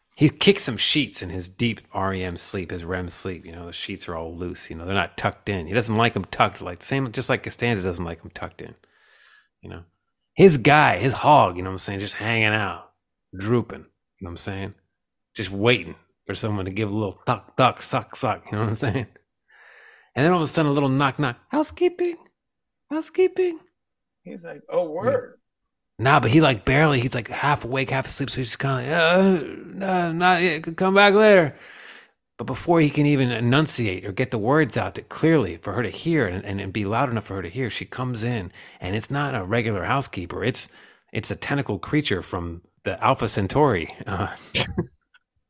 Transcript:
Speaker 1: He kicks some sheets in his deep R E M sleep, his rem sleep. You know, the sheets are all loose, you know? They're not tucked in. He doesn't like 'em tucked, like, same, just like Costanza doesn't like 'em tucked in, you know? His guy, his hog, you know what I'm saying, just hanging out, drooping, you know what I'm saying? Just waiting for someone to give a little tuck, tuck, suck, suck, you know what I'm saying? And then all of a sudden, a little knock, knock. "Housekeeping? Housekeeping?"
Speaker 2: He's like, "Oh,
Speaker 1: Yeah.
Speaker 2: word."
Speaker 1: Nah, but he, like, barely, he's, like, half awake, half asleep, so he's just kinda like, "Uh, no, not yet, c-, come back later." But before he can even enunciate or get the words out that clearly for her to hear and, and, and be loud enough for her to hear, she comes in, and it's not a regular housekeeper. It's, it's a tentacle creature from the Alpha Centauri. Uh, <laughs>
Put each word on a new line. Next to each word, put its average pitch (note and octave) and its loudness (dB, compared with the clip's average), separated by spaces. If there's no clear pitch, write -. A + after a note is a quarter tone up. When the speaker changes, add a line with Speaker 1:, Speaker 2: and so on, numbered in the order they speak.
Speaker 1:
He D3 4
kicks - 2
some A#2 -4
sheets - 0
in F2+ -8
his F2+ -8
deep A2+ -4
R F#2+ -2
E F#2 -4
M F2 -6
sleep, F2+ -8
his F2 -10
rem F2+ -6
sleep. F2+ -10
You E2 -18
know, F2 -14
the E2+ -16
sheets - -10
are E2+ -8
all E2 -10
loose, F2 -10
you D#2+ -12
know? E2 -12
They're F#2+ -2
not F2+ 0
tucked - -4
in. F#2 -4
He F#2+ -6
doesn't A2 0
like A#2 2
'em F#2+ -4
tucked, - 0
like, F2 -12
same, C3+ -4
just A#2+ -6
like B2 0
Costanza A#2 -2
doesn't F2+ -4
like E2 -10
'em - -16
tucked - -14
in, D#2+ -16
you F#2 -18
know? F2+ -16
His D#3+ 8
guy, C#3 6
his B2 0
hog, A#2+ 6
you F#2 -6
know F#2+ -6
what F#2+ -6
I'm F#2 -10
saying, G2 -8
just G2+ -8
hanging A2 0
out, G#2 -2
drooping, G#2 -2
you - -20
know F2+ -10
what - -10
I'm F2 -12
saying? G2 -8
Just G2 -8
waiting G2 0
for G2 -8
someone G#2 -4
to G2 -6
give G#2 -4
a G2+ -6
little G#2 -4
tuck, A#2 -4
tuck, B2+ 2
suck, - -6
suck, G2+ -4
you - -12
know G#2+ -4
what A2 -2
I'm A2 -2
saying? A#2+ -2
And C3 2
then F3 6
all F3+ 4
of D#3+ 2
a - -2
sudden, D3+ 2
a C#3+ 2
little C#3+ 2
knock, C3+ 2
knock. B2 -2
"Housekeeping? F4 -2
Housekeeping?" F4+ 0
Speaker 2:
He's E3 -16
like, D3+ -14
"Oh, F3 0
Speaker 1:
Yeah. - 2
Speaker 2:
word." - -4
Speaker 1:
Nah, C3+ 6
but A#2 0
he, D3+ 8
like, C3 2
barely, C#3 4
he's, C3 -2
like, A#2 -6
half C#3 -2
awake, C3 -4
half C3+ -2
asleep, - -6
so - -8
he's B2+ -4
just - -6
kinda C3+ -2
like, B2+ -6
"Uh, F3 4
no, F3+ -2
not F3 4
yet, D#3+ 0
c-, E3 -8
come F#3+ 2
back G3+ 8
later." G3+ 6
But - -6
before E3 2
he D3 4
can D3 2
even C3+ 4
enunciate A#2+ 2
or G2+ -6
get B2+ -2
the B2 -2
words C3 2
out G2 -4
that - -14
clearly C3 2
for G2+ -8
her A#2+ -2
to G#2 -2
hear D3+ 0
and, F#2 -4
and, G2 -6
and F#2+ -8
be G#2+ -2
loud A#2 0
enough A2 -4
for F#2+ -8
her F#2+ -6
to E2+ -8
hear, A2+ -6
she - -8
comes B2 -6
in, A2 -4
and F#2 -6
it's - -6
not C#3 -4
a G#2 -4
regular A2 -2
housekeeper. F#2+ -4
It's, - -2
it's - -6
a G2 -6
tentacle C3+ -4
creature D3 -2
from F2 -8
the F#2 -4
Alpha A#2 4
Centauri. G#2 0
Uh, G2 -4
<laughs> - 0